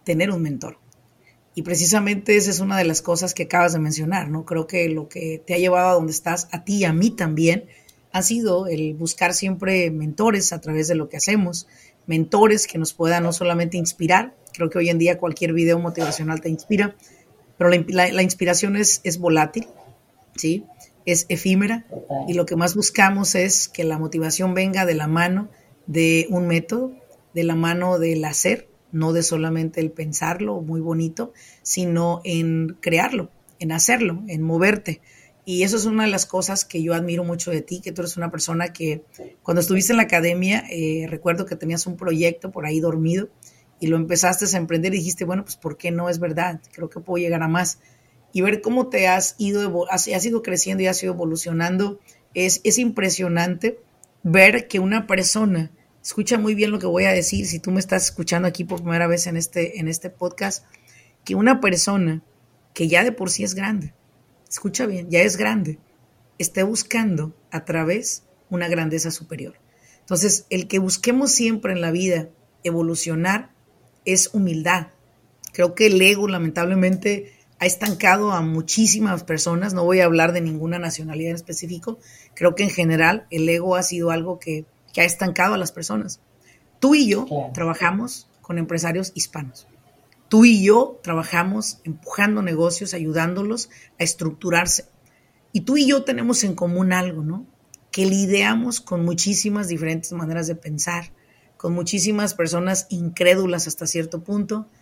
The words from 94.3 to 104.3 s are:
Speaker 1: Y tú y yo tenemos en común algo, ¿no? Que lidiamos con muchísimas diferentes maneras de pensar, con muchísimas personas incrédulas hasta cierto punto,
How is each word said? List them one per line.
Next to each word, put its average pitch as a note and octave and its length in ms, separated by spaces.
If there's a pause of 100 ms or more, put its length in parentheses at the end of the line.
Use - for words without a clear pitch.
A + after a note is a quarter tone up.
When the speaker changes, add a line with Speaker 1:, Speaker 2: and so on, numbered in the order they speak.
Speaker 1:
Y G#3 100
tú C4+ 160
y D4 80
yo C4+ 180
tenemos A#3+ 400
en F#3+ 120
común F3+ 380
algo, F3+ 280
¿no? F3+ 240 (460)
Que F#3+ 140
lidiamos G3+ 760
con E3+ 240
muchísimas G3+ 600
diferentes E3 460
maneras E3 340
de E3 80
pensar, E3+ 560 (460)
con E3+ 160
muchísimas G3 600
personas F3 560
incrédulas F3 800
hasta D#3+ 180
cierto E3 380
punto, G#3 440 (140)